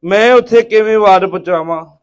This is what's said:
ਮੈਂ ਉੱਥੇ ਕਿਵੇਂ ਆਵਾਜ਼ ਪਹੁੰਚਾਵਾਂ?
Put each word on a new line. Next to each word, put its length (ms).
ਮੈਂ 300
ਉੱਥੇ 280
ਕਿਵੇਂ 340
ਆਵਾਜ਼ 280
ਪਹੁੰਚਾਵਾਂ? 640